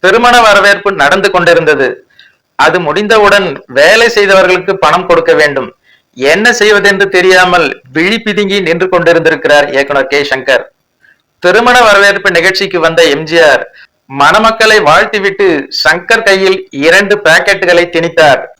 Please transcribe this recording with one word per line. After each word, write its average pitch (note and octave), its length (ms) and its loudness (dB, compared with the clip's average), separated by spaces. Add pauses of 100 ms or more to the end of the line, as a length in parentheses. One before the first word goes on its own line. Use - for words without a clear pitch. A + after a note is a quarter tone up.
திருமண A#3+ 400 2
வரவேற்பு G3+ 520 2
நடந்து F#3 380 0
கொண்டிருந்தது. E3 760 0 (480)
அது E3 260 0
முடிந்தவுடன் G3 840 0
வேலை F#3 420 2
செய்தவர்களுக்கு F#3+ 680 0
பணம் F3 280 0
கொடுக்க E3 280 2
வேண்டும். C#3+ 420 -2 (380)
என்ன E3+ 380 0
செய்வதென்று G3+ 560 0
தெரியாமல் F3+ 720 0 (120)
விழி F#3+ 320 -2
பிதுங்கி G3+ 380 -4
நின்று E3+ 260 -2
கொண்டிருந்திருக்கிறார் D#3+ 800 0
இயக்குனர் C#3 380 -2
கே C#3+ 140 -2
சங்கர். C3 440 -2 (760)
திருமண A#3+ 440 2
வரவேற்பு G3 480 2
நிகழ்ச்சிக்கு F#3 500 -2
வந்த E3 240 0
எம் D3+ 200 -2
ஜி E3 160 -2
ஆர் D3 340 0 (320)
மணமக்களை G#3+ 720 0
வாழ்த்திவிட்டு F#3+ 880 -2 (200)
சங்கர் F3+ 340 -2
கையில் F#3+ 480 0
இரண்டு E3+ 540 0
பாக்கெட்டுகளை F3 640 0
திணித்தார். E3 560 0 (160)